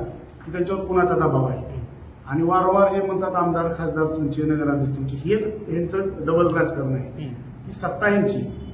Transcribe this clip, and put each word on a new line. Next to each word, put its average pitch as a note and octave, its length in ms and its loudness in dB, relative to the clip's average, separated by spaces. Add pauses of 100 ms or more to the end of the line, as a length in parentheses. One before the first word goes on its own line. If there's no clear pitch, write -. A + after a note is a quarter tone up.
(460)
की D3+ 60 -10
त्यांच्यावर F#3+ 320 -2
कुणाचा F3+ 300 4
दबाव C3+ 320 4
आहे. B2+ 340 -6 (460)
आणि D3 160 0
वारंवार F#3 500 4
हे G3 100 0
म्हणतात, F#3+ 320 -2
"आमदार, E3+ 320 2 (120)
खासदार D#3 380 0
तुमचे, D3 260 -2
नगराध्यक्ष D3 540 2
तुमचे," - 200 -4
हेच G#3 300 0 (220)
ह्यांचं E3+ 300 -2 (220)
डबल E3 340 4
राजकारण D3 400 0
आहे. - 280 -6
ही - 500 -12
सत्ता G3+ 360 -2
ह्यांची, G3+ 300 2 (360)